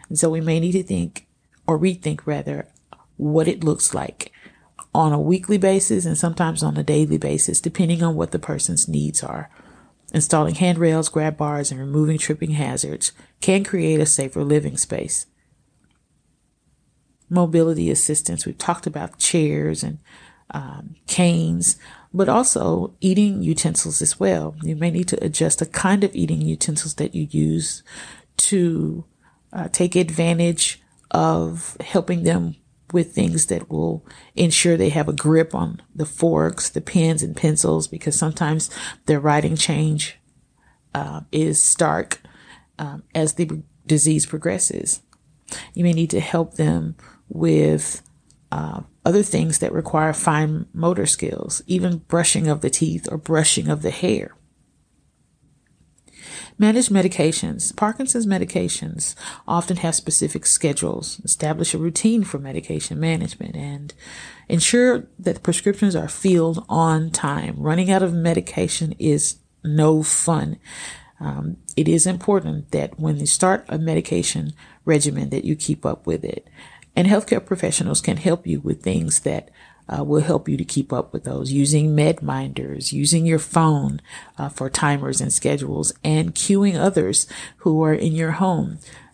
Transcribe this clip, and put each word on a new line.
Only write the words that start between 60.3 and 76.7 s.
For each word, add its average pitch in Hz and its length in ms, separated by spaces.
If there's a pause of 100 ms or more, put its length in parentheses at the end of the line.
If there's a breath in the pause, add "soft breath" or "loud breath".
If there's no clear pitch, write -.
schedules. - 760
Establish 156 520
a - 20
routine 196 460
for 151 160
medication 151 600
management 160 560
and 143 380 (540 loud breath)
ensure 247 600 (120)
that 175 240
prescriptions 196 520
are 156 140
filled 165 580
on 160 440
time. - 480
Running 170 320
out 190 100
of 180 100
medication 170 840
is - 400 (260)
no 156 380
fun. 156 560 (640 loud breath)
Um, 147 380 (200)
it 160 100
is 165 200
important 175 640
that 147 280
when 156 180
you 143 100
start - 420
a 160 80
medication 160 760 (300 loud breath)
regimen 143 460
that 139 160
you 156 100
keep 151 300
up - 220
with 80 160
it. - 240 (480 loud breath)